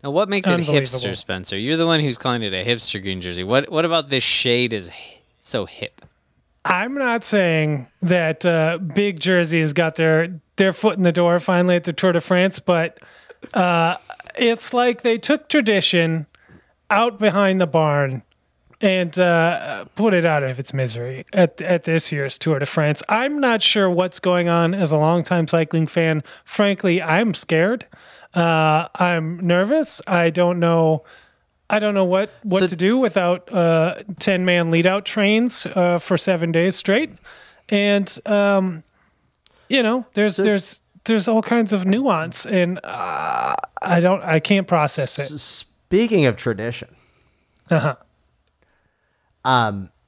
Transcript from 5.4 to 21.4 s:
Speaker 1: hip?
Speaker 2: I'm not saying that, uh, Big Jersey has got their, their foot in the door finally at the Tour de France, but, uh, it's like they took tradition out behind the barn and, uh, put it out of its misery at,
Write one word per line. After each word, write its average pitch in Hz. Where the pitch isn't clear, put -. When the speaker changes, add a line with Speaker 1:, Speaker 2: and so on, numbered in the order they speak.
Speaker 1:
hip? -
Speaker 2:
I'm 202
not 247
saying 156
that, 170
uh, 165
Big 190
Jersey 170
has 151
got 160
their, 160
their 190
foot 208
in 190
the 175
door 170
finally 180
at 175
the 175
Tour 185
de 170
France, 185
but, 170
uh, 175
it's 233
like 247
they 233
took 302
tradition 175
out 214
behind 196
the 175
barn 143
and, 185
uh, 170
put 208
it 170
out 151
of 131
its -
misery 127
at, 180